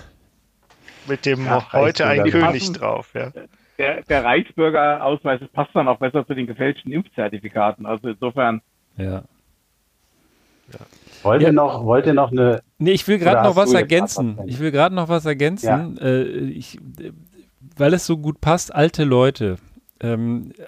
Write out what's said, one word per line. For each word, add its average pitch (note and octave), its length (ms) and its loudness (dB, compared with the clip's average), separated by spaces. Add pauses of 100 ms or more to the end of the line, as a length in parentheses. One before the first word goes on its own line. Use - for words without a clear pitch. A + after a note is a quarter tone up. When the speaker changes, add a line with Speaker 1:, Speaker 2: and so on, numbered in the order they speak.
(1040)
Speaker 1:
Mit C#3 220 -6
dem C3 200 -2
Speaker 2:
Ja, B2 260 -2
Speaker 1:
heute D3+ 340 2
ein C#3+ 160 2
Speaker 2:
Reichsbürger. G#2 80 2
Speaker 1:
König E3 380 2
Speaker 3:
Passen. F3 40 -6
Speaker 1:
drauf, A2+ 420 -6
ja. B2 180 -10 (460)
Speaker 3:
Der, C#3+ 240 -4
der C#3 220 0
Reichsbürgerausweis, D3 1160 0
das C3+ 100 -18
passt C#3+ 240 -4
dann C3 140 0
auch B2 100 0
besser C3 280 -2
zu C#3+ 80 -6
den B2+ 120 -6
gefälschten C3 460 -6
Impfzertifikaten. G#2+ 920 -4
Also A2 220 -6
insofern. A#2 520 -2 (360)
Speaker 4:
Ja. F#2+ 280 -8 (2000)
Speaker 2:
Wollt A#2+ 200 4
Speaker 4:
Ja. E3 60 6
Speaker 2:
ihr D#3 40 4
noch, C3+ 320 2
wollt A#2+ 220 4
ihr D#3 80 2
noch C#3 180 2
eine B2 300 2 (160)
Speaker 4:
Nee, E3 140 2
ich - 160 0
will G#3 100 2
grad F3 160 4
Speaker 2:
oder G#3 80 4
Speaker 4:
noch G#3 80 6
Speaker 2:
hast F3 60 0
Speaker 4:
was F#3+ 140 4
Speaker 2:
du B2+ 60 6
jetzt D#3+ 60 4
Speaker 4:
ergänzen. D3+ 560 0
Speaker 2:
was? G2 80 -10
Speaker 4:
Ich B2 140 -8
will D#3 120 -2
grad D#3 200 2
noch F3 160 -4
was E3 180 -2
ergänzen, D3+ 720 -2
Speaker 2:
Ja. - 80 -12
Speaker 4:
äh, C3 160 2 (280)
ich, - 260 -14 (240)
äh, - 120 -14 (640)
weil C#3+ 180 4
es F3 120 -2
so E3 120 0
gut D3+ 220 -6
passt, - 340 0
alte D#3 300 2
Leute. B2+ 520 2 (440)
Ähm, A#2 520 -4 (160)